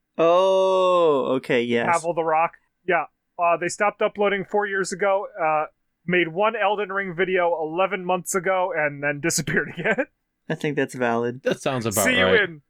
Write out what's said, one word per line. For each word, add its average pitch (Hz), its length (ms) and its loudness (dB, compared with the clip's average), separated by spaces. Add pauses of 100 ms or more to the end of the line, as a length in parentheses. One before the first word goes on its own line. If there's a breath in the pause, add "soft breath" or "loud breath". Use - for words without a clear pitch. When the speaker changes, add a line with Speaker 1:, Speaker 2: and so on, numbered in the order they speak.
(180)
Speaker 1:
Oh, 180 1080 4 (100)
okay, 127 260 0
yes. 117 260 0
Speaker 2:
Pavel 170 240 0
the 160 100 -2
Rock? 160 280 2 (360)
Yeah. 170 180 0 (340)
Uh, 170 180 2
they 170 120 -6
stopped 208 320 -2
uploading 202 480 0
four 208 180 0
years 196 240 -4
ago, 196 360 0 (140)
uh, 156 240 0 (400)
made 170 240 2
one 208 260 0
Elden 202 360 0
Ring 196 260 -4
video 180 440 0
eleven 180 440 -2
months 180 300 -2
ago, 185 400 0
and 143 280 -2
then 147 160 -2
<laughs> 139 40 -6
disappeared 160 540 -2
again. 202 280 -2 (440)
Speaker 1:
I 160 60 -4
think 151 220 -4
that's 135 180 -2
valid. 120 480 -2
Speaker 3:
That - 180 -4
sounds 127 240 -2
about 104 200 0
Speaker 2:
See 127 120 2
you - 80 2
Speaker 3:
right. 95 160 4
Speaker 2:
in 165 280 -6